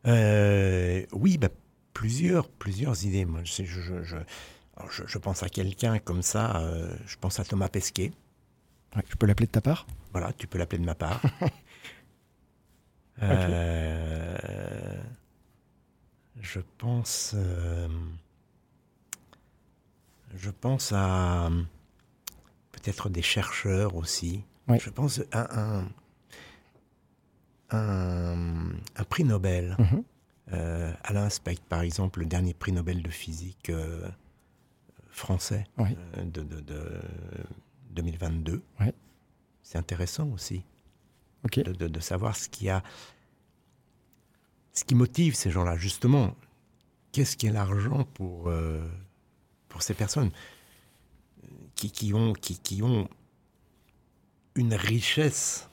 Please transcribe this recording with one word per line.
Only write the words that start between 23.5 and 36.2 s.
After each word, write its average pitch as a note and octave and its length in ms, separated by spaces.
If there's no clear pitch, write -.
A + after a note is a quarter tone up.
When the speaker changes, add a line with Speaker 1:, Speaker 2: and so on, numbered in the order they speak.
Speaker 1:
aussi. E2+ 480
Speaker 2:
Oui. A#2 120
Speaker 1:
Je G#2 100
pense C3+ 300
à A2+ 280
un, G#2+ 240
un, F2 1000
un G2 120
prix - 160
Nobel. F#2 540
Speaker 2:
Mhm. A#2+ 240
Speaker 1:
Euh, E2 400
Alain G2+ 260
Specht, - 360
par E2 160
exemple, F2 400
le E2 60
dernier F2 280
prix - 180
Nobel F2 300
de D#2+ 80
physique, E2+ 600
euh, E2 380
français, G2 540
Speaker 2:
Oui. G#2 180
Speaker 1:
euh, F#2 60